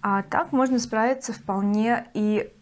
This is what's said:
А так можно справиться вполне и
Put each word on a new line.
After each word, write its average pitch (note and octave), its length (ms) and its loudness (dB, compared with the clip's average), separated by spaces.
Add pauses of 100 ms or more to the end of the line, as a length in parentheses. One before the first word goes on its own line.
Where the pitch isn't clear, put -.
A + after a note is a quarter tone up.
А G3 220 0
так - 280 -2
можно C4 280 2
справиться A#3+ 540 -2
вполне G#3+ 800 0
и G#3+ 360 0 (120)